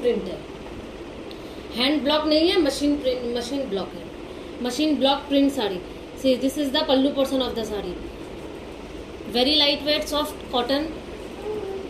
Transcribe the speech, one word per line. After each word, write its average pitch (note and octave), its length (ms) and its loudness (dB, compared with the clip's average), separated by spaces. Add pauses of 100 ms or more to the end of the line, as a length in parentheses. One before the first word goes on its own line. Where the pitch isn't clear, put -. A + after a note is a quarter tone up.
प्रिंट A3 220 2
है, F#3+ 140 -8 (1400)
हैंड C4+ 280 4
ब्लॉक D4+ 240 4
नहीं D#4 220 6
है, G4+ 120 2
मशीन C#4+ 400 2
प्रिंट, B3+ 220 0 (140)
मशीन B3 320 -2
ब्लॉक F#3+ 260 -2
है, - 80 -10 (600)
मशीन D4+ 340 2
ब्लॉक C#4 200 4 (100)
प्रिंट C#4 240 6
साड़ी। G3 260 -2 (420)
See, C4 220 6
this C4+ 140 0
is C#4 180 0
the D#4 160 2
pallu C4+ 240 6
portion C4+ 320 2
of A3+ 80 -4
the A3 160 -2
साड़ी। F3+ 220 -4 (1400)
Very C4 280 4
lightweight, D4 480 2
soft D4 420 -2
cotton, C4+ 340 2 (1040)